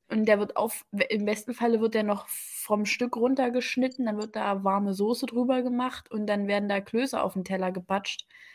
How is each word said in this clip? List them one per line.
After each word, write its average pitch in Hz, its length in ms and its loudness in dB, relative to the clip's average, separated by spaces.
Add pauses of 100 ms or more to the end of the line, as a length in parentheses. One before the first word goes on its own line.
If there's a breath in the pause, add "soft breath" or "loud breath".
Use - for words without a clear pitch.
und 220 180 0
der 208 120 6
wird 208 180 -4
auf, - 280 -4 (240)
im 208 160 0
besten 214 280 -4
Falle 233 280 2
wird 220 140 2
der 214 80 2
noch 208 260 -2
vom - 560 -2
Stück 247 320 -2
runtergeschnitten, 254 880 2
dann 208 120 0
wird 214 200 -6
da 202 260 0
warme 196 300 2
Soße 214 340 2
drüber 247 360 2
gemacht 254 480 -2
und 214 160 -2
dann 202 200 2
werden 202 220 2
da 202 120 2
Klöße 240 400 0
auf 185 120 0
den 190 120 -2
Teller 185 280 0
gepatscht 190 540 -4 (280 soft breath)